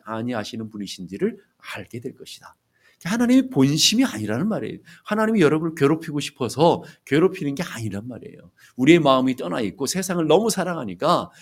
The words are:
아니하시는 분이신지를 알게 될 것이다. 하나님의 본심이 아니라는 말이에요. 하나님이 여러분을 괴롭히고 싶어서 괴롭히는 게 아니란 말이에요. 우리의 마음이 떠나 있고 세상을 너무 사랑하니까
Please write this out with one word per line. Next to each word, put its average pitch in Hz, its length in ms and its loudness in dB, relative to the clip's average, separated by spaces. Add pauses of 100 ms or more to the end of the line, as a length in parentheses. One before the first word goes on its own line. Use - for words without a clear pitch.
아니하시는 113 640 -8
분이신지를 98 720 -8 (200)
알게 - 420 -14
될 123 160 -12
것이다. - 400 -20 (480)
하나님의 247 460 2
본심이 151 540 4
아니라는 107 440 -2
말이에요. 135 300 -6 (260)
하나님이 214 380 0
여러분을 156 320 2
괴롭히고 147 440 0
싶어서 135 640 0 (220)
괴롭히는 147 500 0
게 139 80 -6
아니란 110 460 -8
말이에요. - 420 -18 (260)
우리의 151 240 6
마음이 131 360 4
떠나 147 240 -6
있고 107 260 -4
세상을 180 400 -4
너무 214 240 4
사랑하니까 147 800 -2 (120)